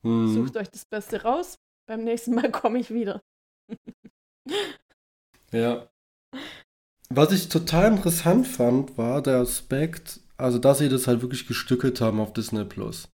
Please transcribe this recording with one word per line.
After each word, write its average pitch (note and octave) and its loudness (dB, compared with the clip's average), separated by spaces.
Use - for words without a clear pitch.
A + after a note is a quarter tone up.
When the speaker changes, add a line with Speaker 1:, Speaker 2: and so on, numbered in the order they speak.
Speaker 1:
Mhm. A2+ 2
Speaker 2:
Sucht B2+ 0
euch G3+ -6
das - -20
Beste G#3 -8
raus, D4+ -2
beim A3+ -6
nächsten A#3 -2
Mal B3 2
<laughs> - -
komm A#3 -2
ich A#3+ -4
wieder.“ A3 -4
Speaker 1:
Ja. A#2 -2
Was D3+ 4
ich F#3+ 0
total E3+ 4
interessant F#3+ 2
fand, B2+ 0
war B2 -2
der C3+ 2
Aspekt, - -4
also B2 0
dass C#3 6
sie D3 4
das B2+ 0
halt A#2+ 2
wirklich B2 -8
gestückelt B2 0
haben A2 2
auf G#2 -4
Disney G#2+ -4
Plus. G#2+ -10